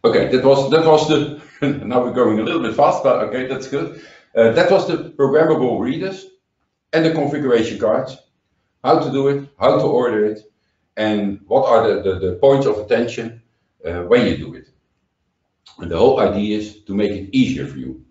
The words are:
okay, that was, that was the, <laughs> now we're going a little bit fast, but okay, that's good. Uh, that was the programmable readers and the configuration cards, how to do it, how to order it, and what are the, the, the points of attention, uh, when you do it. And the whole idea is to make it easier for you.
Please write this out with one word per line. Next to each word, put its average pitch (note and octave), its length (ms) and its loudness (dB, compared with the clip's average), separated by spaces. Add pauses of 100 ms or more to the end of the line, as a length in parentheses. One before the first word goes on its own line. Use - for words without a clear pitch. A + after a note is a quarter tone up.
okay, G#2+ 240 2
that B2 160 0
was, C3+ 260 4
that D#3+ 140 4
was D#3 240 4
the, - 320 -2 (200)
<laughs> G#2+ 240 -4
now B2 180 -2
we're A#2 100 -4
going A2 280 0
a - 20 -4
little C#3+ 200 -2
bit A2+ 120 -4
fast, C#3+ 280 2
but A#2+ 220 2
okay, B2+ 220 -6
that's C3 220 -8
good. - 340 -8 (340)
Uh, A#2 160 4
that F3+ 180 2
was G3 160 4
the D#3 300 -6
programmable C3+ 640 2
readers D#3+ 460 -6 (680)
and D#3+ 120 2
the D#3+ 80 2
configuration B2+ 680 0
cards, - 380 -2 (680)
how D3+ 160 2
to C#3 100 -6
do C3+ 180 0
it, C#3 200 -4 (100)
how C#3 200 2
to - 60 0
order A2+ 420 0
it, A2 140 -6 (560)
and G#2 500 -4
what - 200 2
are A2+ 220 4
the, G2+ 140 0
the, F#2 160 -2
the F#2 180 -2
points C#3 300 4
of - 120 0
attention, A#2 640 -4 (420)
uh, F2 180 -6
when A#2 240 2
you - 100 -2
do - 180 -12
it. - 140 -20 (1080)
And E2+ 120 -12
the E2 80 -4
whole B2 220 4
idea G#2 380 0
is - 260 -12
to G2 100 -10
make G#2 160 0
it G#2 220 -10
easier F#2 340 0
for C#2 120 -14
you. B1+ 320 -14